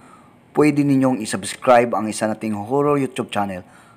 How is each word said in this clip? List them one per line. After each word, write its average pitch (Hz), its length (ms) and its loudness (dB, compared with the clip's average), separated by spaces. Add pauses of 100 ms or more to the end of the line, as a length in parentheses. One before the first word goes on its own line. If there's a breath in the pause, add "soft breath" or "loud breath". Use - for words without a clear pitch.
(540 loud breath)
pwede 147 320 2
ninyong 131 320 2
isubscribe 120 720 2
ang 107 160 -2
isa 107 240 -4
nating 113 240 -6
horror 139 480 0
YouTube 123 320 -6
channel, 98 320 -4 (300 soft breath)